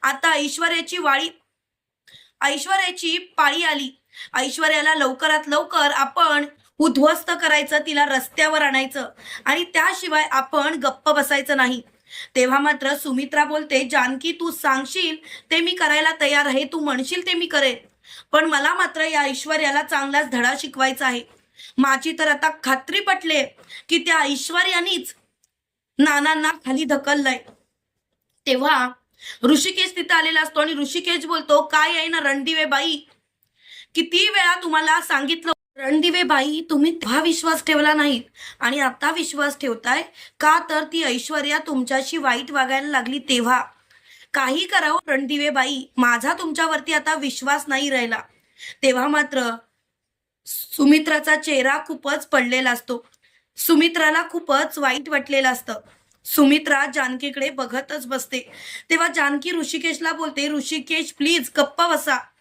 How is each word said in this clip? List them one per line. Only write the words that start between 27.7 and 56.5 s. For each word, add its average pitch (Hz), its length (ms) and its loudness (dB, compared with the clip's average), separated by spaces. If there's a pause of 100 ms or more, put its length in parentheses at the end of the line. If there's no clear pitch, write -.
तेव्हा 262 420 2 (540)
ऋषिकेश 370 540 2
तिथं 349 180 0
आलेला 320 260 2
असतो 311 200 -2
आणि 311 140 0
ऋषिकेश 330 520 -2
बोलतो, 320 360 4
"काय 320 340 2
आहे 320 120 0
ना 330 120 0
रणदिवे 285 440 0
बाई, 294 320 0 (960)
किती 359 340 0
वेळा 359 340 2
तुम्हाला 311 380 2
सांगितलं 330 520 -2 (240)
रणदिवे 311 460 0
बाई, 294 380 0 (100)
तुम्ही 311 260 2
तेव्हा 262 260 0
विश्वास 330 420 0
ठेवला 302 300 4
नाही 285 280 0 (380)
आणि 269 200 0
आता 277 300 0
विश्वास 285 480 -4
ठेवताय 254 440 -2 (380)
का? 311 180 4 (120)
तर 311 140 0
ती 320 180 -4
ऐश्वर्या 294 560 -2
तुमच्याशी 269 580 -2
वाईट 262 340 0
वागायला 269 380 0
लागली 262 300 -2
तेव्हा. 247 420 2 (720)
काही 294 320 0
करावं 339 440 0
रणदिवे 285 400 0
बाई, 269 320 0 (140)
माझा 240 360 2
तुमच्यावरती 330 600 -2
आता 311 220 0
विश्वास 285 540 -2
नाही 277 220 -2
राहिला." 233 300 -2 (600)
तेव्हा 262 260 4
मात्र 294 420 0 (960)
सुमित्राचा 311 880 2
चेहरा 285 500 0
खूपच 294 400 -6
पडलेला 254 440 0
असतो, 240 360 -6 (520)
सुमित्राला 330 720 4
खूपच 311 480 -2
वाईट 277 300 -2
वाटलेलं 277 400 0
असतं. 247 260 -4 (500)
सुमित्रा 294 680 4